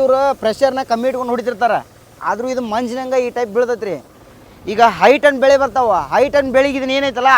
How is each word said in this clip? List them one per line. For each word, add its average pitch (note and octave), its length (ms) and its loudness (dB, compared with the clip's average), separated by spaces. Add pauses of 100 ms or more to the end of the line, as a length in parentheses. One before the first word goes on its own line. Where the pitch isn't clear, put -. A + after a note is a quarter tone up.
ಇವ್ರು C4 160 2 (240)
ಪ್ರೆಷರ್ನ C4 380 0 (100)
ಕಮ್ಮಿ A#3 180 -2
ಇಟ್ಕೊಂಡು B3+ 260 -4
ಹೊಡಿತಿರ್ತಾರೆ, G#3+ 440 -2 (500)
ಆದ್ರೂ G#3+ 240 -4
ಇದು B3 100 -4 (120)
ಮಂಜಿನಂಗೆ B3+ 500 -4
ಈ A#3+ 120 -6
ಟೈಪ್ A#3+ 180 -4
ಬೀಳ್ತೈತೆ A#3 340 -2
ರೀ. D#3+ 80 -6 (760)
ಈಗ G#3+ 80 0 (180)
ಹೈಟ್ B3 280 4
ಅಂಡ್ C4+ 160 2
ಬೆಳೆ C4+ 200 6
ಬರ್ತಾವ, B3+ 260 0 (240)
ಹೈಟ್ B3 260 2
ಅಂಡ್ C4+ 160 -2
ಬೆಳೆಗೆ C4+ 240 2
ಇದನ್ನ C4 200 -4
ಏನೈತಲ್ಲ C4 380 0